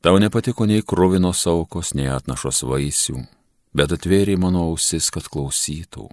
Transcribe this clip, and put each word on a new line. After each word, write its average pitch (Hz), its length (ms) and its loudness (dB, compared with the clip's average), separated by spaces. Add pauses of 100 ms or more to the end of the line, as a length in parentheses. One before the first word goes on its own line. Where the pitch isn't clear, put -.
Tau 90 160 6
nepatiko 113 480 2
nei 107 160 2
kruvinos 92 640 2
aukos, 85 480 -2
nei 69 160 -2
atnašos 65 560 -4
vaisių, 67 560 -2 (560)
bet 71 160 2
atvėrei 95 420 2
mano 90 360 2
ausis, 82 420 -2
kad - 160 -8
klausytų. 76 840 -6